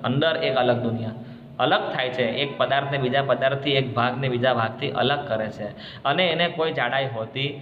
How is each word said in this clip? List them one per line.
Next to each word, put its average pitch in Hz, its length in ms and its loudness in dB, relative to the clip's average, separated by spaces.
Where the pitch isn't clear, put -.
અંદર 147 300 2
એક 131 80 2
અલગ 123 280 4
દુનિયા 113 340 -2
અલગ 151 240 4
થાય 131 160 -2
છે. 123 160 0
એક 143 160 -2
પદાર્થને 135 400 2
બીજા 131 320 2
પદાર્થથી, 139 500 2
એક 127 140 0
ભાગને 123 360 0
બીજા 123 240 2
ભાગથી 117 380 -2
અલગ 139 260 2
કરે 110 200 -2
છે 104 100 -8
અને 151 260 2
એને 165 140 2
કોઈ 160 160 0
જાડાઈ 135 420 0
હોતી 123 340 -4